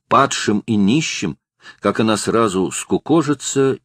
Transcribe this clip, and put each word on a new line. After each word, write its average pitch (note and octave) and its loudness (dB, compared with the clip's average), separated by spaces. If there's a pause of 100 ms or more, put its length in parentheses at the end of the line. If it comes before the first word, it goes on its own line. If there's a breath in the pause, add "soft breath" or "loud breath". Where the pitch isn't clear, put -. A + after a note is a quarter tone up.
падшим A#2 0
и A2+ 0
нищим, G#2 0 (420 loud breath)
как G2+ -2
она A2 2
сразу F#2+ 0
скукожится C#3 0 (120)